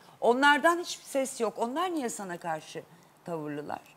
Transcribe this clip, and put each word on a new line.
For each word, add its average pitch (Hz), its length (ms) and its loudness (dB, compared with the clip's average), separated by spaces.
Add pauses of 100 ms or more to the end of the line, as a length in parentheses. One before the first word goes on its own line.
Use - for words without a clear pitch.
(200)
Onlardan 285 580 6
hiçbir - 260 -8
ses - 360 -2
yok. 214 160 0
Onlar 277 380 -2
niye 262 140 -2
sana 185 300 -8
karşı 160 440 -6 (420)
tavırlılar? 147 540 -6 (180)